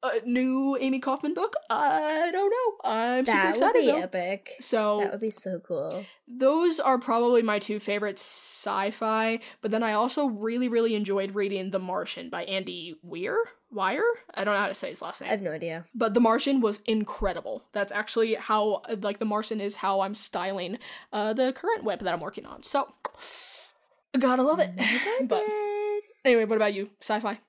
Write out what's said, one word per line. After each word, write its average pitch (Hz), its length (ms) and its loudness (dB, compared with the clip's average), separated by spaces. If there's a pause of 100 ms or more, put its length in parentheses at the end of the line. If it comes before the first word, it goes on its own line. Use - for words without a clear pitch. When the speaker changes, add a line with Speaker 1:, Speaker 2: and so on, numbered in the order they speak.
Speaker 1:
a 233 240 0
new 262 540 2
Amy 269 180 0
Kaufman 277 360 -2
book? 381 220 -2 (120)
I 311 640 2
don't 392 180 2
know. 466 400 0
I'm 240 360 2
super 220 120 4
Speaker 2:
That 196 60 6
would 190 100 4
Speaker 1:
excited, 415 260 4
Speaker 2:
be 285 60 6
Speaker 1:
though. 302 140 4
Speaker 2:
epic. 185 600 -4
Speaker 1:
So, 214 400 2
Speaker 2:
That 202 120 0
would 208 80 -6
be 220 100 -2
so 185 300 -6
cool. 165 460 -6 (200)
Speaker 1:
those 302 540 2
are 262 180 4
probably 240 440 4
my 214 160 2
two 208 220 -4
favorite 202 380 -2
sci-fi, 220 1200 -2 (200)
but 214 100 -4
then 220 120 0
I 220 120 0
also 254 320 2
really, 233 420 0
really 226 260 2
enjoyed 196 400 0
reading 196 360 -2
The 190 80 0
Martian 180 520 -4
by 175 140 -6
Andy 180 580 -6
Weir. 175 340 -4 (340)
Weir? 214 340 0 (300)
I 202 100 -2
don't 208 100 2
know 196 60 2
how 202 80 0
to 196 60 -4
say - 160 -8
his 180 120 -12
last 170 200 -10
name. - 60 -10
Speaker 2:
I - 40 2
have 202 100 -2
no 175 100 -4
idea. 165 420 -6
Speaker 1:
But 220 200 0
The 233 60 6
Martian 240 400 4
was 226 260 0
incredible. 208 840 -2
That's 202 180 -2
actually 214 440 0
how, 214 480 0 (180)
like, 208 180 -2
The 226 60 -4
Martian 214 340 -2
is 202 180 -4
how 196 260 0
I'm 190 120 -2
styling, 190 640 -4 (360)
uh, 214 180 0
the 254 220 2
current 427 280 -2
whip 202 180 -2
that 185 120 0
I'm 165 80 -2
working - 240 -10
on. - 180 -16
So, - 300 -2 (1300)
gotta 254 240 4
love 302 180 4
it. 185 180 2
Speaker 2:
Oh - 40 0 (380)
my - 20 -
Speaker 1:
<laughs> 262 40 0
But 427 200 2
Speaker 2:
goodness. 415 580 -2 (220)
Speaker 1:
anyway, 233 180 6
what 220 120 0
about 208 180 2
you? 202 160 -6 (100)
Sci-fi? 214 480 -2